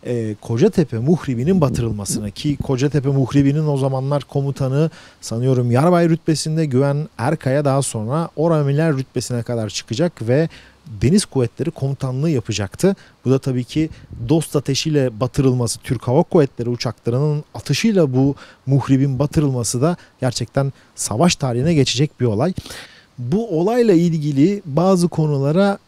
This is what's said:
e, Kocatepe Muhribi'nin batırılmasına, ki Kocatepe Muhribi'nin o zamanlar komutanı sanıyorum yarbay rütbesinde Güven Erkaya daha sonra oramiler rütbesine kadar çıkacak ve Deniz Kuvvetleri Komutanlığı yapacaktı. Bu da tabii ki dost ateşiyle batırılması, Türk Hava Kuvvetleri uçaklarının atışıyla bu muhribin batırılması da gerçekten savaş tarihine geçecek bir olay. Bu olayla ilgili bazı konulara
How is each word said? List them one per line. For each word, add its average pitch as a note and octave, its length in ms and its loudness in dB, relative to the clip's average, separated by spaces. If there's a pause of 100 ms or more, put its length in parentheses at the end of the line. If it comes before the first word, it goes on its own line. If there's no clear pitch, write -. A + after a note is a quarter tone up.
e, A#2 360 -4
Kocatepe C3 560 0
Muhribi'nin D#3+ 640 0
batırılmasına, A2 680 -2
ki C#3+ 280 -4
Kocatepe C#3 520 0
Muhribi'nin C#3 580 2
o C#3+ 100 0
zamanlar C3+ 460 -2
komutanı C#3 640 -2 (320)
sanıyorum B2 500 0
yarbay E3+ 380 4
rütbesinde D#3+ 560 -2
Güven C#3+ 520 0
Erkaya C#3 480 0
daha C3+ 160 2
sonra B2 540 -4
oramiler D3+ 600 2
rütbesine B2+ 460 -6
kadar A2+ 260 -4
çıkacak A#2 580 -4
ve D3+ 220 2 (520)
Deniz E3 240 4
Kuvvetleri C3 460 -4
Komutanlığı C3+ 580 -4
yapacaktı. A#2+ 680 -2 (300)
Bu B2 60 2
da C3+ 80 4
tabii B2+ 240 -4
ki D#3 260 -4 (400)
dost D#3 260 0
ateşiyle C3+ 640 0
batırılması, B2+ 600 0
Türk - 280 -6
Hava C#3 160 4
Kuvvetleri C3+ 460 0
uçaklarının B2+ 720 -2 (100)
atışıyla D#3 600 0
bu C3+ 220 2 (300)
muhribin C3+ 540 2
batırılması C3 640 0
da E3+ 160 0 (240)
gerçekten C3 520 -2 (220)
savaş D#3 400 0
tarihine C3 380 -2
geçecek C#3 460 0
bir B2 60 0
olay. A#2+ 280 0 (640)
Bu E3 420 -2
olayla A3+ 340 2
ilgili D#3+ 720 2
bazı F3 420 2
konulara D#3 680 0 (100)